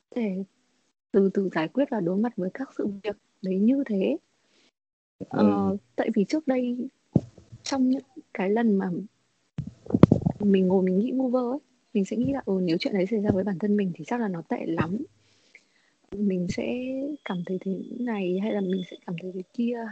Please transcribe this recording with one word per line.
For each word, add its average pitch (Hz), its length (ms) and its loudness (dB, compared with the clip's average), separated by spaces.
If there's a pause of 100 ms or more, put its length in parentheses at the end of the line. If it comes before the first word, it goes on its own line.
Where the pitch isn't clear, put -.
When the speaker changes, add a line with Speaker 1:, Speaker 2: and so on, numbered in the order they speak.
(140)
Speaker 1:
để 196 300 -4 (680)
từ 196 220 6
từ 196 200 0
giải 160 140 0
quyết 262 220 0
và 220 100 -2
đối 180 160 0
mặt 233 200 0
với 185 180 -2
các 269 240 -8
sự 277 100 -2 (140)
việc 208 140 -6 (260)
đấy 185 160 -2
như 254 280 4
thế. 208 300 0 (1120)
Ờ, - 160 2 (260)
Speaker 2:
Ừ. 196 60 0 (200)
Speaker 1:
tại 240 180 0
vì 202 100 4
trước 311 220 -2
đây, 247 420 -2 (760)
trong 262 280 0
những 262 120 0 (320)
cái 190 160 0
lần 220 280 4
mà 190 120 0 (1500)
mình 196 260 4
ngồi 185 160 4
mình 185 160 2
nghĩ 247 140 0
vu 262 160 0
vơ 240 220 0
ấy, 277 80 -4 (360)
mình 202 100 2
sẽ 214 120 -6
nghĩ 262 160 0
là, 269 120 -4
ừ, 190 180 -2
nếu 170 180 2
chuyện 240 140 -2
đấy 185 120 2
xảy 214 140 0
ra 208 100 2
với 185 140 2
bản 196 140 -2
thân 208 180 2
mình 196 180 0
thì 156 100 -12
chắc 240 160 -2
là 220 80 -2
nó 170 140 -4
tệ - 240 -4
lắm. 165 300 -2 (1160)
Mình 190 380 0
sẽ 233 240 -4 (500)
cảm 180 220 -6
thấy 185 140 -4
thế 190 200 -4 (200)
này, 196 420 -2
hay 220 100 0
là 208 80 0
mình 190 300 0
sẽ - 60 -16 (100)
cảm 175 160 -6
thấy 185 120 -10
thế 185 80 -8 (100)
kia, 233 400 -2